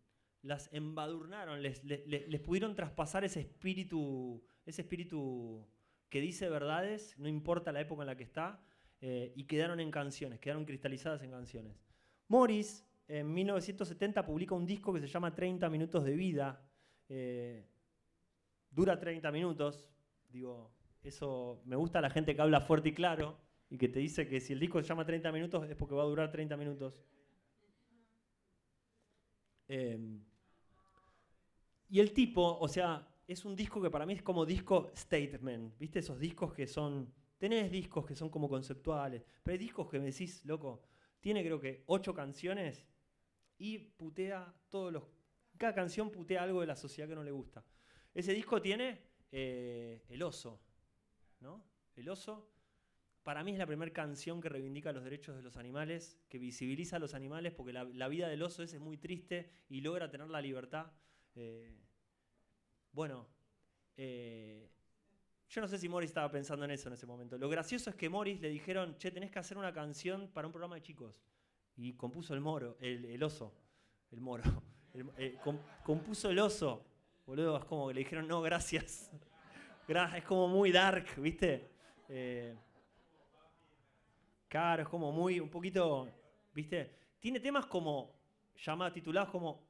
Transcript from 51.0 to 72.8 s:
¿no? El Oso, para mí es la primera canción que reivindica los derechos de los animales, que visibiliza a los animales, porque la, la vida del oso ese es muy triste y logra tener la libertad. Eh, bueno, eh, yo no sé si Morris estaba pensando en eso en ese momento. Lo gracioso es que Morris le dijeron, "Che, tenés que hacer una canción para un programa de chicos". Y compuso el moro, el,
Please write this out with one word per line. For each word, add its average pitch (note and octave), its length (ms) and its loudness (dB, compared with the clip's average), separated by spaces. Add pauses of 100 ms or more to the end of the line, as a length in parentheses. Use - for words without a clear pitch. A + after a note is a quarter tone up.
¿no? F3 240 -18 (320)
El B2+ 140 -10
Oso, G#3+ 380 -10 (760)
para D3 200 -4
mí G3+ 100 -4
es F#3+ 40 -4
la F#3 80 0
primera D#3 260 -4
canción D#3+ 480 -4
que D#3+ 100 -6
reivindica C#3 420 -6
los C3 120 -6
derechos C#3 320 -10
de C3 60 -12
los B2 160 -16
animales, D3+ 640 -6 (100)
que C3 80 -10
visibiliza C3 600 -4
a - 20 -2
los C#3+ 160 -4
animales, D#3 380 -6
porque B2+ 200 -10
la, B2+ 120 -6
la B2+ 220 -4
vida E3 200 0
del D3+ 160 -2
oso E3+ 180 -6
ese E3 140 -10
es C#3 60 -12
muy D#3 160 -8
triste F3 520 -6 (180)
y C3+ 140 -8
logra D#3+ 300 -2
tener D3 180 -10
la D#3 120 0
libertad. C#3 500 -4 (420)
Eh, A2+ 420 -12 (1160)
bueno, C3+ 360 -6 (680)
eh, A2+ 720 -12 (800)
yo - 100 -8
no G#3+ 80 -4
sé G3 100 -6
si F3 120 -6
Morris E3+ 220 -2
estaba D3 200 -2
pensando C#3+ 340 -4
en C#3+ 60 -4
eso C#3 160 -6
en B2 60 -8
ese A#2+ 120 -14
momento. A#2+ 320 -12
Lo C#3 120 -2
gracioso E3 400 -2
es F#3 60 -8
que D#3+ 140 -4
Morris G3 300 -2
le D#3 100 -4
dijeron, E3 480 -4
"Che, F#3 140 -6
tenés F#3+ 200 -10
que G3 80 -6
hacer F#3+ 180 -10
una F#3+ 160 -4
canción F3 560 -6
para D#3 180 -6
un E3 60 -10
programa E3+ 220 -8
de D3+ 60 -12
chicos". C#3 400 -18 (540)
Y B2 180 -8
compuso C#3+ 400 -8
el C#3 80 -2
moro, C3+ 380 -4
el, B2 260 -4